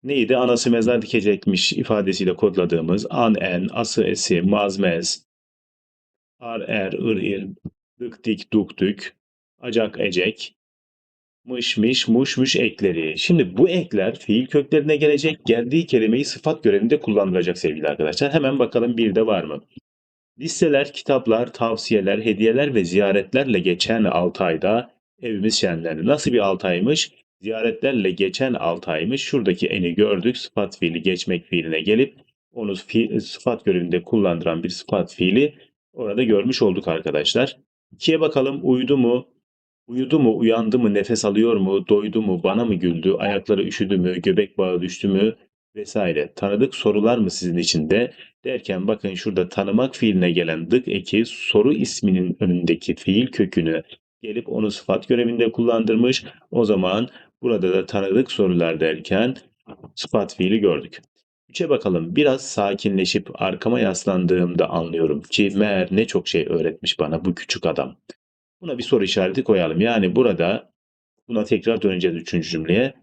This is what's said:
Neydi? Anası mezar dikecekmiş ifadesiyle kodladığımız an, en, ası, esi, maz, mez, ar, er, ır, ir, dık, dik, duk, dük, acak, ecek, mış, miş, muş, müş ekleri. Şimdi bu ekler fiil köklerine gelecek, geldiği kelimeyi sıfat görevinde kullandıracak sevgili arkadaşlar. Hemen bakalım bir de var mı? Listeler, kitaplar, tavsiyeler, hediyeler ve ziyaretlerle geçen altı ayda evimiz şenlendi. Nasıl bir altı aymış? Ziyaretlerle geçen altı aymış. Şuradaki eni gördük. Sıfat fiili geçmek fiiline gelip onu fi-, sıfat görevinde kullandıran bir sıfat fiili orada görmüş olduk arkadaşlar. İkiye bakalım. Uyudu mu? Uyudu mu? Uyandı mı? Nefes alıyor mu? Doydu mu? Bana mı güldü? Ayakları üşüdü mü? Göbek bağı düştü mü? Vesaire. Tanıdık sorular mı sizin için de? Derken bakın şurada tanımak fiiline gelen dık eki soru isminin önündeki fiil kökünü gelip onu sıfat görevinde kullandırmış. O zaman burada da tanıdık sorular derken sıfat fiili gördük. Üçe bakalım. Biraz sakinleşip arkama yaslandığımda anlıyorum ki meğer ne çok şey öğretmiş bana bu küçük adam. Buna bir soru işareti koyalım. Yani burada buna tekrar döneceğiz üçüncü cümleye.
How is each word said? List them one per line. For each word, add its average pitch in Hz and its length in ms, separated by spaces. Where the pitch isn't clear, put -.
Neydi? 127 340
Anası 123 340
mezar 117 300
dikecekmiş 101 720
ifadesiyle 98 640
kodladığımız 90 720
an, 117 260
en, 90 360
ası, 113 320
esi, 92 380
maz, 104 380
mez, 90 460
ar, 117 280
er, 101 260
ır, 107 280
ir, 98 260
dık, 120 260
dik, - 280
duk, 104 240
dük, - 380
acak, 113 400
ecek, 92 560
mış, 120 340
miş, 120 300
muş, 120 300
müş 131 180
ekleri. 90 640
Şimdi 110 380
bu 131 120
ekler 117 500
fiil 113 260
köklerine 147 500
gelecek, 147 500
geldiği 123 400
kelimeyi 117 400
sıfat - 380
görevinde 110 360
kullandıracak 92 580
sevgili 78 300
arkadaşlar. 76 460
Hemen 139 260
bakalım 120 380
bir 110 180
de 113 100
var 98 180
mı? 76 180
Listeler, 147 540
kitaplar, 120 600
tavsiyeler, 110 680
hediyeler 113 560
ve 95 100
ziyaretlerle 101 760
geçen 92 440
altı 87 400
ayda 92 500
evimiz 107 340
şenlendi. 82 500
Nasıl 139 280
bir 117 60
altı 95 280
aymış? 101 440
Ziyaretlerle 113 680
geçen 95 420
altı 85 380
aymış. 92 300
Şuradaki 98 460
eni 87 280
gördük. 104 420
Sıfat - 420
fiili 85 220
geçmek 90 440
fiiline 80 360
gelip 110 340
onu 107 200
fi-, 110 480
sıfat - 460
görevinde 87 380
kullandıran 85 600
bir 92 60
sıfat 92 460
fiili 104 380
orada 110 300
görmüş 110 380
olduk 95 260
arkadaşlar. 80 680
İkiye 160 280
bakalım. 143 440
Uyudu 131 340
mu? 123 300
Uyudu 131 320
mu? 113 180
Uyandı 113 420
mı? 107 140
Nefes 104 320
alıyor 110 300
mu? 95 320
Doydu 104 340
mu? 92 220
Bana 101 220
mı 104 100
güldü? 87 440
Ayakları 101 440
üşüdü 95 340
mü? 90 240
Göbek 98 360
bağı 92 240
düştü 90 260
mü? 101 280
Vesaire. 92 600
Tanıdık 101 400
sorular 107 420
mı 95 140
sizin 87 260
için 82 320
de? 117 240
Derken 101 440
bakın 104 260
şurada 92 360
tanımak 104 460
fiiline 92 360
gelen 85 400
dık 127 160
eki 101 380
soru - 480
isminin 92 640
önündeki 87 560
fiil 107 320
kökünü 85 560
gelip 110 280
onu 107 220
sıfat - 360
görevinde 117 440
kullandırmış. 117 720
O 117 140
zaman 101 440
burada 98 320
da 95 120
tanıdık 101 460
sorular 85 480
derken 95 560
sıfat - 400
fiili 95 240
gördük. 87 420
Üçe 170 200
bakalım. 90 460
Biraz 139 340
sakinleşip 98 920
arkama 101 380
yaslandığımda 90 920
anlıyorum 82 600
ki 101 260
meğer 98 360
ne 107 160
çok 90 200
şey 80 220
öğretmiş 80 500
bana 80 260
bu 90 100
küçük - 300
adam. 71 320
Buna 156 160
bir 120 60
soru 113 200
işareti 95 400
koyalım. 87 380
Yani 107 340
burada 101 580
buna 110 160
tekrar 110 380
döneceğiz 90 360
üçüncü 82 320
cümleye. 87 540